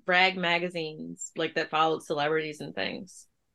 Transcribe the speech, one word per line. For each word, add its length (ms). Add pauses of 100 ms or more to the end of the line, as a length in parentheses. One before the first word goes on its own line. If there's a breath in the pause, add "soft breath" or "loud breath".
rag 300
magazines, 1000
like, 200
that 140
followed 340
celebrities 560
and 160
things. 500 (280)